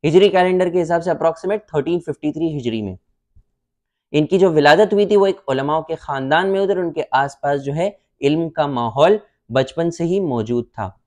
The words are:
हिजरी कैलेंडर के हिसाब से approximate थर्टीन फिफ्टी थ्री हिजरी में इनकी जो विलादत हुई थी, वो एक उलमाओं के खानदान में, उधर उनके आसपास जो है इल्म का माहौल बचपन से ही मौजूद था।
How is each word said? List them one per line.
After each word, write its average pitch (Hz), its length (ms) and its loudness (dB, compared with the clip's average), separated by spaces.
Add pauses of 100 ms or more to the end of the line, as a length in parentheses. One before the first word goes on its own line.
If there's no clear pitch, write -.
हिजरी 180 240 6
कैलेंडर 185 420 2
के 175 80 -2
हिसाब 170 240 -2
से 175 80 -4
approximate 165 500 -2
थर्टीन 160 400 -4
फिफ्टी 151 320 -8
थ्री 160 160 -4
हिजरी 117 340 -4
में 95 160 -8 (1120)
इनकी 156 260 2
जो 185 120 4
विलादत 156 420 4
हुई 202 140 2
थी, 208 100 2
वो 196 100 6
एक 190 220 -2
उलमाओं 143 340 -2
के 160 140 -8
खानदान 147 500 -2
में, 190 140 0
उधर 196 180 0
उनके 160 240 -4
आसपास 143 580 -2
जो 139 120 -6
है 180 260 -4 (220)
इल्म 156 280 0
का 151 180 -4
माहौल 139 540 0 (300)
बचपन 135 400 -2
से 170 140 -6
ही 185 160 -2
मौजूद 120 440 -2
था। - 420 -12